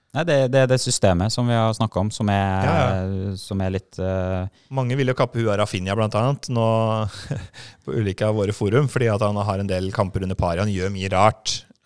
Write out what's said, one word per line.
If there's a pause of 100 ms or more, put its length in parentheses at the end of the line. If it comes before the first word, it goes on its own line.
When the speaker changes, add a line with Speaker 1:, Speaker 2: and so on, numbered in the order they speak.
(140)
Speaker 1:
Nei,
det,
det
er
det
systemet
som
vi
har
snakket
om,
som
er,
Speaker 2:
Ja,
ja.
Speaker 1:
som
er
litt,
eh, (240)
Speaker 2:
Mange
vil
jo
kappe
huet
av
Rafinha,
blant
annet,
nå
<laughs>
på
ulike
av
våre
forum,
fordi
at
han
har
en
del
kamper
under
par.
Han
gjør
mye
rart. (200)